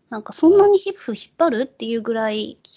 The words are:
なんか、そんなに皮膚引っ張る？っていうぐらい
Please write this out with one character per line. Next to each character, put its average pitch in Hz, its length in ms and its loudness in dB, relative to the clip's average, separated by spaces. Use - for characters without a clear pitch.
な 220 80 -12
ん 214 60 -14
か、 - 100 -16
そ 320 160 4
ん 403 80 6
な 403 100 6
に 403 100 4
皮 392 140 -4
膚 - 220 -10
引 - 180 -14
っ - 60 -20
張 330 140 2
る？ 220 100 -2
っ 269 60 -2
て - 180 -14
い 226 100 -4
う 226 60 -4
ぐ 226 120 -6
ら 220 180 -2
い 214 260 -8